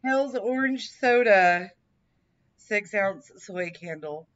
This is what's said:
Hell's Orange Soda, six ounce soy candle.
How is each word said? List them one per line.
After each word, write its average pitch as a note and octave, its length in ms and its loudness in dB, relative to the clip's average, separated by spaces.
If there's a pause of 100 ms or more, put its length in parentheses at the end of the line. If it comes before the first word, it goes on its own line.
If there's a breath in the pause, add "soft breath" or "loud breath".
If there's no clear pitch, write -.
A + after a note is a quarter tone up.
Hell's C4+ 320 -2
Orange C4 540 -4
Soda, G3 800 4 (840)
six G#3 360 -6
ounce G3 440 -4
soy F3+ 320 -8
candle. D#3+ 680 -14